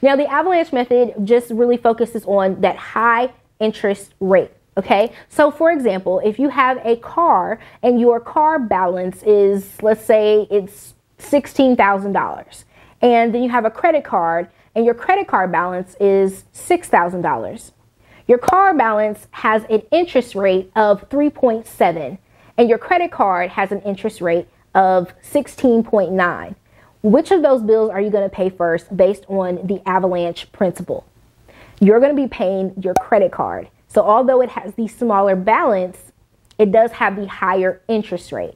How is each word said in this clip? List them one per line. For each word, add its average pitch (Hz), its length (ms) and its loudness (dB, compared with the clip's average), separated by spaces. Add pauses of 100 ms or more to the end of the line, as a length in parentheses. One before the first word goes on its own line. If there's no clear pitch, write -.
Now, 277 160 4
the - 100 0
avalanche 330 460 0
method 247 420 0 (100)
just 240 260 0
really 240 260 0
focuses 226 480 -2
on 190 380 0
that 185 140 0
high 233 540 0 (300)
interest 214 580 -4
rate, 190 320 2 (280)
okay? 226 340 0 (160)
So, 302 220 2
for 320 200 0
example, 190 540 -2
if 214 140 -2
you 277 100 0
have 254 360 0
a 233 120 0
car 226 640 0 (220)
and 247 180 2
your 240 180 4
car 311 400 0
balance 185 680 -4
is, 202 580 0
let's 220 220 0
say 214 460 2
it's - 440 -6 (240)
sixteen 269 580 0
thousand 196 360 -2
dollars, 127 520 -8 (380)
and 233 320 2
then 240 80 -2
you 247 80 -4
have 240 160 -2
a 220 40 0
credit 311 340 -4
card 170 440 -4 (260)
and 226 120 0
your 233 80 0
credit 381 340 -2
card 185 240 0
balance 180 480 -4
is 196 520 0
six - 360 -4
thousand 180 320 0
dollars. 147 520 -6 (540)
Your 240 120 4
car 381 360 2
balance 214 580 -2
has 220 360 -2
an 214 220 0
interest 320 440 0
rate 190 400 0
of 208 360 2
three 294 180 0
point 226 380 -2
seven, 165 500 -2 (400)
and 233 140 4
your 226 80 2
credit 349 340 -2
card 185 380 -2
has 196 200 -4
an 202 120 -8
interest 208 400 -8
rate 170 260 -2 (260)
of 185 460 2
sixteen 240 640 0
point 190 280 -2
nine. 175 440 -4 (460)
Which 269 300 2
of 359 100 2
those 262 200 4
bills 220 280 2
are 190 100 -4
you 208 100 -2
gonna 196 180 -2
pay 190 200 -4
first 175 480 -4
based 190 300 2
on 185 400 -4
the 185 220 -4
avalanche 180 640 -2
principle? 175 520 -6 (760)
You're 208 180 6
gonna 277 160 4
be 269 140 -2
paying 190 520 -4
your 185 140 0
credit 196 380 2
card. 90 360 -6 (200)
So 220 140 2
although 247 380 4
it 254 100 0
has - 240 -12
the 226 120 -6
smaller 202 480 0
balance, 196 640 0 (600)
it 214 120 4
does 226 220 4
have 202 240 -2
the 202 100 -8
higher 185 600 -2
interest 214 420 -4
rate. 92 260 -10